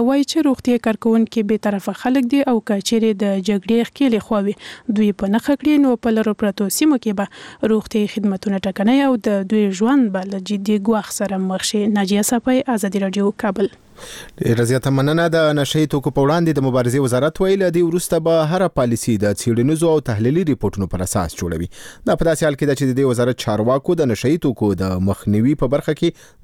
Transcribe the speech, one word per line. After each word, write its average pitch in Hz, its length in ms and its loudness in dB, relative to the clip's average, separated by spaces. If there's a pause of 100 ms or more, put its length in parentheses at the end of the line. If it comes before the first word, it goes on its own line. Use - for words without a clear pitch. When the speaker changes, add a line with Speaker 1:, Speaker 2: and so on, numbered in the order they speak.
Speaker 1:
وایي 277 160 2
چې 302 240 0
روغتیايي 240 400 0
کارکوونکي 226 560 0
بې 208 240 -2
طرفه 202 260 -2 (100)
خلک 254 320 0
دي 277 60 4 (120)
او - 80 2
که 202 180 -2 (100)
چیرې 220 220 2 (120)
د 196 120 0 (140)
جګړې 208 300 0 (100)
ښکېلې 233 380 0
خواوې 208 280 0 (440)
دوی 208 100 4 (140)
په 196 120 0
نښه 285 260 0
کړي، 302 220 2
نو 269 80 4 (160)
په 226 80 0
لرو 214 200 0 (100)
پرتو 196 320 -2
سیمو 302 260 4
کې 208 160 -2
به - 560 -6
روغتیايي 208 400 -2
خدمتونه 196 540 -2
ټکنۍ 240 400 2
او 262 40 2 (160)
د 196 240 0
دوی 214 140 2 (160)
ژوند 254 340 4
به 185 160 -6
له 196 80 -6 (120)
جدي 208 260 0
ګواښ 208 400 -2
سره 190 260 -4
مخ 190 280 -4
شي. 208 100 0 (160)
ناجیه 202 320 0
صافی، 254 260 0 (200)
ازادي 196 280 -2
راډیو، 202 400 -2
کابل. 208 260 -2 (280)
Speaker 2:
ډېره - 720 -4
زیاته 131 260 0
مننه. 151 260 2 (120)
د 160 120 4 (120)
نشه 143 240 0
یي 151 100 0
توکو 143 240 -2
په 139 80 4
وړاندې 160 340 2
د 135 80 0
مبارزې 127 380 2
وزارت 127 380 0
وایي، 190 200 2
له 180 140 2
دې 175 100 4
وروسته 170 400 0
به 165 240 2
هره 180 180 0 (120)
پالیسي 117 420 0
د 104 160 2
څېړنیزو 143 540 0
او 151 180 2
تحلیلي 123 400 0
ریپورټونو 101 420 -2
پر 90 140 -4
اساس 87 340 -2
جوړوي. 85 280 -4 (420)
دا 170 100 2
په 165 80 0
داسې 160 200 0
حال 143 100 -2
کې 151 100 -2
ده 139 100 2
چې 139 120 -2
د - 80 0
دې 139 140 4
وزارت 123 340 0
چارواکو 123 560 0
د 135 100 2
نشه 123 220 -2
یي 170 120 0
توکو 117 220 0 (140)
د 92 120 -2 (140)
مخنیوي 107 560 0
په 123 100 0
برخه 151 240 -2
کې - 320 -4 (140)